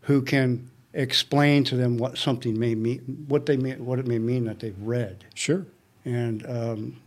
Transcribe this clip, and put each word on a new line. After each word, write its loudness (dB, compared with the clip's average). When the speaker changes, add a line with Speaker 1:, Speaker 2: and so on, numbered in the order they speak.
Speaker 1:
who 4
can 0
explain 4
to -2
them 2
what -2
something 0
may 2
mean, -4
what 2
they 4
may, -2
what -4
it -2
may 0
mean 0
that -6
they've -8
read. -4
Speaker 2:
Sure. -2
Speaker 1:
And, -2
um, -6